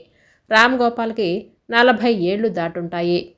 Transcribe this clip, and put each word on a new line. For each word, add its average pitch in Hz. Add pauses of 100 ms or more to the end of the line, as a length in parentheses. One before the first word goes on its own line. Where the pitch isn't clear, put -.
(520)
రామ్ 240
గోపాల్కి 226 (240)
నలభై 233
ఏళ్ళు 196
దాటుంటాయి. 175